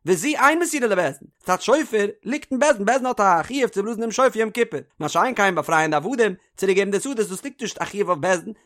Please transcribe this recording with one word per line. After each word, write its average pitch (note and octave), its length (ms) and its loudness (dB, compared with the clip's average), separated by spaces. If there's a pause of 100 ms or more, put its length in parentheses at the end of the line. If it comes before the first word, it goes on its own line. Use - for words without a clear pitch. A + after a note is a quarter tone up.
ווי F3+ 100 2
זי, A3 220 -2
איין D4+ 220 4
מסירה D4 280 0
לבית F3 320 0
דין. - 80 -20 (200)
דאס F3+ 140 0
שופר A3+ 440 2 (180)
ליגט - 280 -6
אין C4 80 -2
בית D4 160 4
דין, G3 100 -6
בית A#3+ 120 2
דין B3+ 80 -6
האט B3 140 -2
א G#3 40 2
ארכיב G3 460 2
צו G3 140 -4
בלוזן A3 180 -6
אין A#3 100 -4
שופר A#3+ 280 2
יום A3 100 0
כיפור. A3+ 300 -2 (200)
מען D3+ 100 -4
שיין F3 240 0
קיין G3 220 2
באפרייען D#3 380 2
אבדים, G#3 400 0 (240)
צו - 80 -4
דיר F#3+ 100 2
געבן G3 160 2
דערצו, G3+ 220 -2
דאס G#3+ 140 -2
דו F#3 160 -10
ליגט - 180 -12
נישט - 200 -8
ארכיב F#3 280 -4
אויף E3+ 100 0
בית F3+ 240 0
דין, G#3 100 -12 (120)